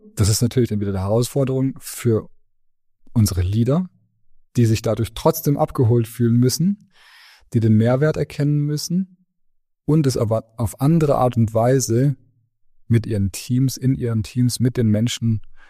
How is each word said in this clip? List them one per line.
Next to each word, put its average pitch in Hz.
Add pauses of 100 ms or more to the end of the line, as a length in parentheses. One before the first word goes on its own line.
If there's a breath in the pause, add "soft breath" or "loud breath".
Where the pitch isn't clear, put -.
(160)
Das 98
ist 110
natürlich 117
dann 104
wieder 101
eine 95
Herausforderung 131
für - (840)
unsere 95
Leader, 117 (680)
die 120
sich 113
dadurch 113
trotzdem 151
abgeholt 120
fühlen 117
müssen, 151 (640 soft breath)
die 120
den 110
Mehrwert 131
erkennen 147
müssen 151 (580)
und 151
es 123
aber 110 (120)
auf -
andere 151
Art 120
und 110
Weise 123 (720)
mit 113
ihren 101
Teams, 127
in 135
ihren 117
Teams, 123
mit 123
den 113
Menschen, 110 (280 soft breath)